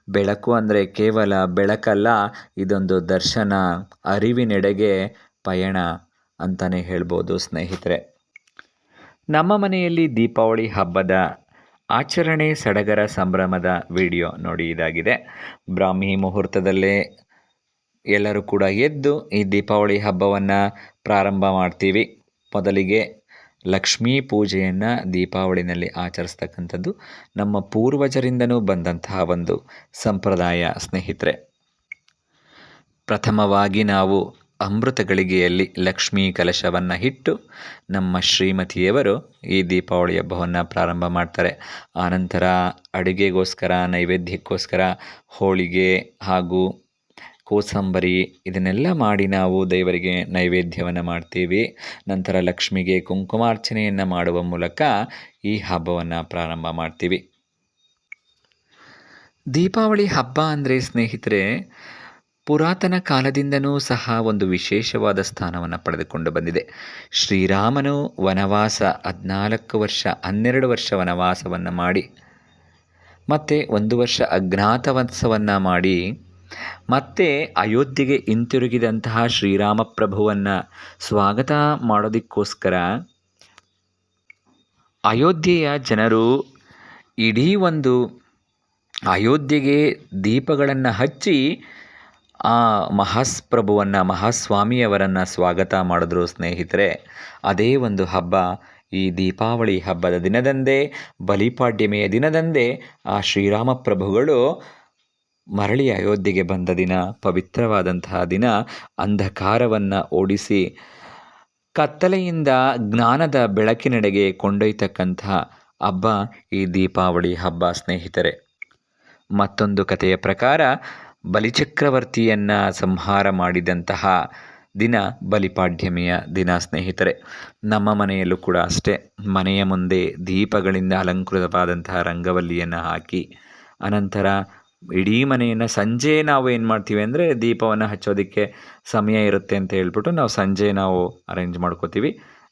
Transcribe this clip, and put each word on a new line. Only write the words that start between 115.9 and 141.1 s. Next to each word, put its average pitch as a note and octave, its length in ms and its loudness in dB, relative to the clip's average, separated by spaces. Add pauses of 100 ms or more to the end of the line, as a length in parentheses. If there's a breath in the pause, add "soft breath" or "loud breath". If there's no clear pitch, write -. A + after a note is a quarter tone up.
ಈ G2 120 0
ದೀಪಾವಳಿ F2+ 680 0
ಹಬ್ಬ F2 380 -2
ಸ್ನೇಹಿತರೆ. - 840 -4 (760 soft breath)
ಮತ್ತೊಂದು G2+ 540 0
ಕಥೆಯ F#2 300 0
ಪ್ರಕಾರ B2 460 0 (680 loud breath)
ಬಲಿಚಕ್ರವರ್ತಿಯನ್ನ A2 1400 0
ಸಂಹಾರ G2 600 0
ಮಾಡಿದಂತಹ F2+ 1040 0 (480 loud breath)
ದಿನ A#2 160 2 (340)
ಬಲಿಪಾಡ್ಯಮಿಯ F2+ 880 0 (200)
ದಿನ F2+ 220 0
ಸ್ನೇಹಿತರೆ. F#2 640 -2 (420 loud breath)
ನಮ್ಮ G#2+ 300 2
ಮನೆಯಲ್ಲೂ F#2+ 440 0
ಕೂಡ F2+ 200 0
ಅಷ್ಟೇ, - 560 -2 (140)
ಮನೆಯ F#2+ 360 2
ಮುಂದೆ F#2 520 0 (120)
ದೀಪಗಳಿಂದ F#2+ 640 0
ಅಲಂಕೃತವಾದಂತಹ F2+ 1080 -2
ರಂಗವಲ್ಲಿಯನ್ನ E2+ 760 -2
ಹಾಕಿ, E2 600 -6 (460 loud breath)
ಅನಂತರ G2+ 440 -2 (680 loud breath)
ಇಡೀ G#2 300 2
ಮನೆಯನ್ನ A#2+ 420 0
ಸಂಜೆ A#2+ 580 0
ನಾವು C#3 260 2
ಏನ್ A#2 180 0
ಮಾಡ್ತೀವಿ G#2 360 0
ಅಂದ್ರೆ C3+ 380 0
ದೀಪವನ್ನ A2+ 440 0
ಹಚ್ಚೋದಿಕ್ಕೆ G2+ 680 -2 (320 loud breath)
ಸಮಯ G#2+ 400 2
ಇರುತ್ತೆ G2 300 0
ಅಂತ F#2+ 180 -4
ಹೇಳ್ಬಿಟ್ಟು F#2+ 380 0
ನಾವು D#3+ 160 0
ಸಂಜೆ G2+ 440 0
ನಾವು F#2+ 380 0 (200)